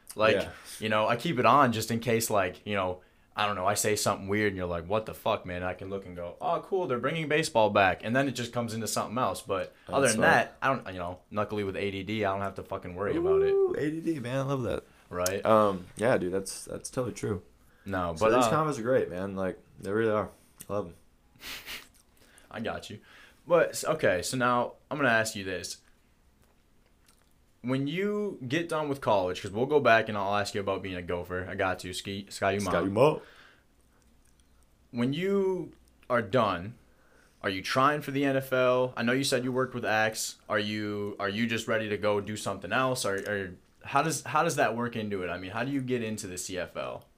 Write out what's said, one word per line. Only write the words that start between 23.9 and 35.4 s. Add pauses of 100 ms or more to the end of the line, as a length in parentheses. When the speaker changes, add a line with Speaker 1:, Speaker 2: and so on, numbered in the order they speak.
Speaker 1:
so
now (180)
I'm
gonna
ask
you
this. (1800)
When
you
get
done
with
college,
'cause
we'll
go
back
and
I'll
ask
you
about
being
a
Gopher.
I
got
you,
Ski,
Sky,
you
Speaker 2:
Sky,
Speaker 1:
mom.
Speaker 2:
you
mom. (1700)
Speaker 1:
When
you (380)